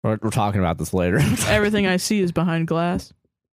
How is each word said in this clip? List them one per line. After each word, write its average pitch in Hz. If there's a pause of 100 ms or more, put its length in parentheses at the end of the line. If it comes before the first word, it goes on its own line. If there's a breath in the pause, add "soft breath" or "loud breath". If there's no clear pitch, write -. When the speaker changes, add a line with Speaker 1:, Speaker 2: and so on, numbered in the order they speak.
Speaker 1:
we're, 110
we're 110
talking 104
about 85
this 80
later. 90
<laughs> -
Speaker 2:
Everything 208
I 185
see 214
is 175
behind 165
glass. 175 (420)